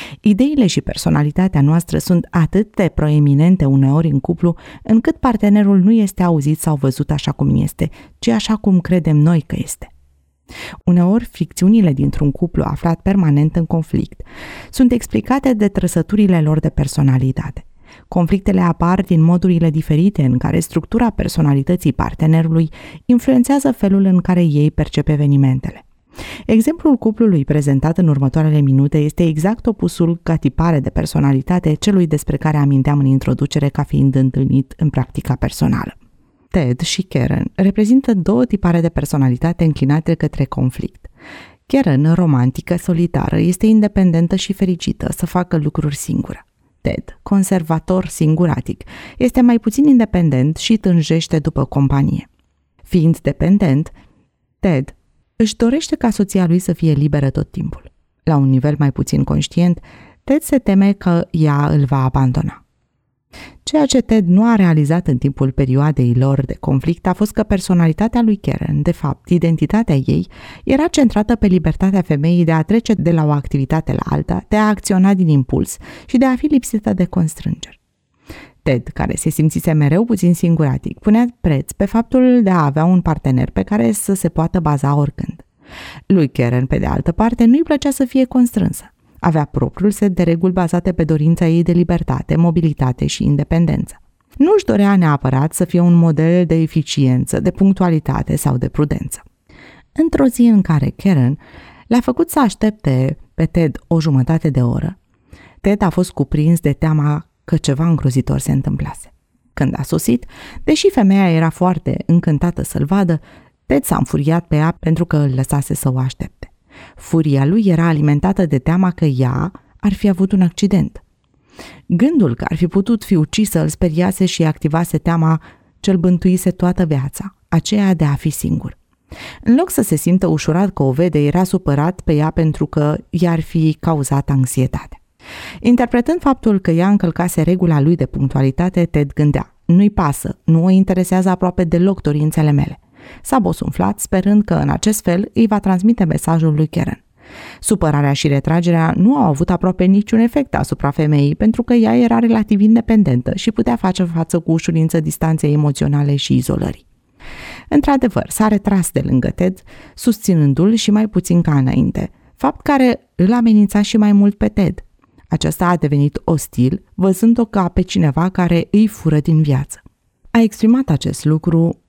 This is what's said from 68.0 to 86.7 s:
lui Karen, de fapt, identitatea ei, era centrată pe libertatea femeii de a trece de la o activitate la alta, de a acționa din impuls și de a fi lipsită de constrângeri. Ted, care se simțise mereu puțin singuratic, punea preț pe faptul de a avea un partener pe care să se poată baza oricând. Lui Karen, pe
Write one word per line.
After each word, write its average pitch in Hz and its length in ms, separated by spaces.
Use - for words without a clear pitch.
lui 220 140
Karen, 147 460
de 170 100
fapt, - 380
identitatea 165 640
ei, 147 320
era 285 240
centrată 233 480
pe 220 120
libertatea 185 540
femeii 165 420
de 160 80
a 160 100
trece 226 320
de 160 180
la 160 140
o 151 40
activitate 147 640
la - 240
alta, 175 320
de 214 80
a 214 120
acționa 196 460
din 185 140
impuls 143 500
și - 120
de 254 80
a 254 100
fi 247 100
lipsită 240 480
de 180 120
constrângeri. - 720
Ted, - 260
care - 280
se - 140
simțise 160 420
mereu 156 340
puțin 185 280
singuratic, 160 640
punea 226 260
preț 147 300
pe - 140
faptul 247 580
de 190 60
a 175 160
avea 147 200
un 180 160
partener 135 480
pe - 140
care 226 280
să 202 220
se 180 160
poată 165 300
baza 143 360
oricând. - 500
Lui 165 240
Karen, 123 360
pe 139 120